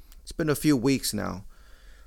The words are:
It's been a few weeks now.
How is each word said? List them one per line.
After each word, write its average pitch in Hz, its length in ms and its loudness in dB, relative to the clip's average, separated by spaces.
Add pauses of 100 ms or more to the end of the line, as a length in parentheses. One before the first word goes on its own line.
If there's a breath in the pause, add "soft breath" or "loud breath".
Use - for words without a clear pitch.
(220 soft breath)
It's - 100 -16
been 156 200 0
a 139 40 0
few 147 220 4
weeks 127 380 0
now. 92 300 -6 (600 soft breath)